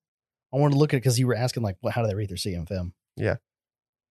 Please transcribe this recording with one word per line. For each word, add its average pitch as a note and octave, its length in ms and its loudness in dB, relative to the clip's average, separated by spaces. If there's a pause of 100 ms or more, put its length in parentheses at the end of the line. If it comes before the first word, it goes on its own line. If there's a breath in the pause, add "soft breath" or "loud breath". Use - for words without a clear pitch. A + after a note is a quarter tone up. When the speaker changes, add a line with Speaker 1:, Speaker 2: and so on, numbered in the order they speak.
(540)
Speaker 1:
I C3 40 0
wanted C#3+ 160 4
to C#3 60 4
look D3+ 140 4
at C#3+ 40 4
it A#2+ 40 -2
'cause B2 160 2
you B2+ 80 2
were A#2+ 100 2
asking, B2 280 -2
like, G2 180 -4
what, A2 140 -4
how A#2+ 80 0
do A2 60 0
they G2 60 0
rate G#2 140 -4
their F2+ 80 -8
C G2 160 -6
M E2+ 80 -4
F E2 100 -10
M? F2+ 220 -6 (240)
Speaker 2:
Yeah. G2+ 200 -2 (720)